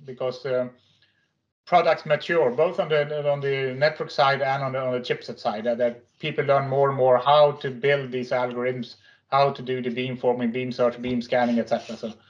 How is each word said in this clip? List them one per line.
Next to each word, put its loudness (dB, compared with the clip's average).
because, -8
uh, -2
products 4
mature, 2
both 0
on -2
the, 0
on -2
the -2
network -2
side 2
and 0
on -4
the, -4
on -2
the -2
chipset -8
side, -4
uh, 0
that -2
people -4
learn 2
more 2
and -2
more 6
how 6
to -8
build 0
these -6
algorithms, -4
how 4
to -8
do -4
the -4
beamforming, -2
beam -4
search, 0
beam -2
scanning, 0
et -2
cetera. -4
So -10